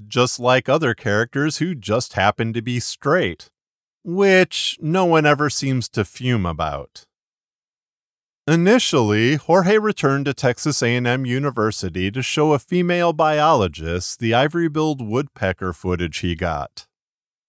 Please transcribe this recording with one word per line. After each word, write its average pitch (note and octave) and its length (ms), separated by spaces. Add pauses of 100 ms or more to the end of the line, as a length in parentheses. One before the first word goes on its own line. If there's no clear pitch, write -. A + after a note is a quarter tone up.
just B2 320
like B2+ 260
other C#3 280
characters A#2 640
who F3 160
just A2+ 400
happen G#2+ 400
to A#2 80
be B2 180
straight, C#3 720 (520)
which F#3 760
no F3 240
one D#3+ 220
ever D3 240
seems C3 400
to G#2 160
fume A#2+ 400
about. D2+ 580 (1400)
Initially, D3 840
Jorge F3+ 420
returned C#3+ 500
to C#3+ 60
Texas C3 480
A A#2+ 140
and B2 100
M B2+ 220
University G#2+ 840
to B2+ 100
show D3+ 300
a C#3+ 80
female F3 520
biologist C#3 1080
the A2+ 140
ivory-billed D3+ 720
woodpecker G#2 680
footage F2 460
he F2 180
got. D#2+ 500 (640)